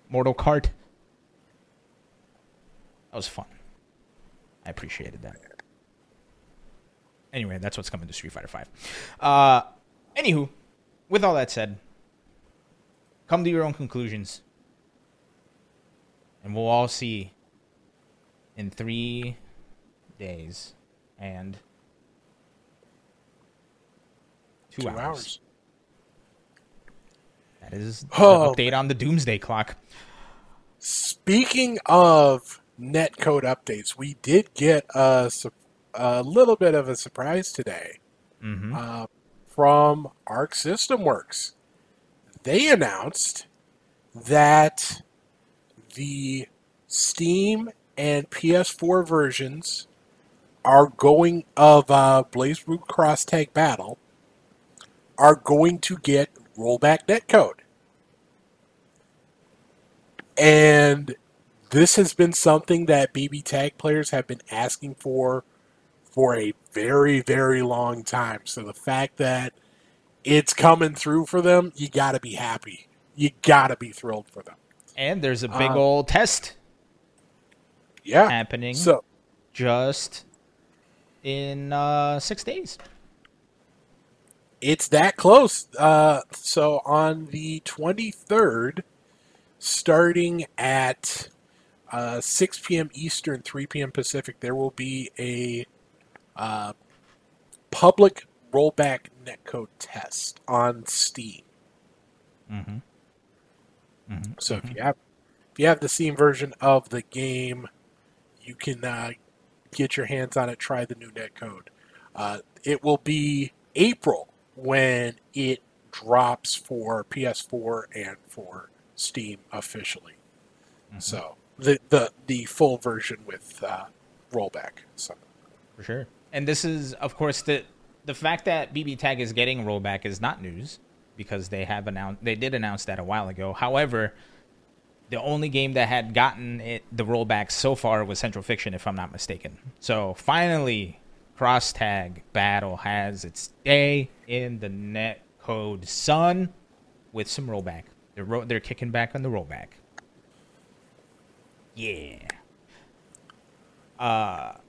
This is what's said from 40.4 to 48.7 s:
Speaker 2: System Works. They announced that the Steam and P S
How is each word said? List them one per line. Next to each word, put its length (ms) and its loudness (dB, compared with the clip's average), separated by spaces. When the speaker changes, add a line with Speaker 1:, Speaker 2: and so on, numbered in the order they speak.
Speaker 2:
System 480 -2
Works. 520 -2
They 240 2
announced 800 0
that 880 4
the 540 -8
Steam 840 0
and 320 -2
P 280 0
S 140 0